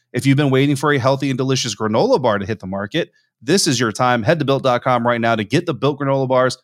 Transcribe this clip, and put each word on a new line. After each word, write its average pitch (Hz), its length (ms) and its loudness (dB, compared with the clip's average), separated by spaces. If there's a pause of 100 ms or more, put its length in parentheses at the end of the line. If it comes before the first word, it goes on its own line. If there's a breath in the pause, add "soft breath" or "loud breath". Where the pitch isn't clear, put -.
(140)
if 123 120 -4
you've 135 120 4
been 143 140 2
waiting 135 260 2
for 147 160 0
a 143 40 2
healthy 135 320 0
and 127 80 -2
delicious 131 380 -2
granola 139 460 0
bar 107 180 2
to 101 60 -8
hit 107 160 -6
the - 60 -12
market, 98 440 -6 (300)
this 165 260 0
is 135 100 0
your 117 140 0
time. 123 320 0
Head 156 160 2
to 143 60 -4
built 135 180 0
dot 123 200 0
com 123 220 0
right 120 140 0
now 117 160 2
to 110 80 -2
get 165 220 -2
the 160 80 -2
Built 139 260 -2
granola 135 300 -2
bars 127 340 2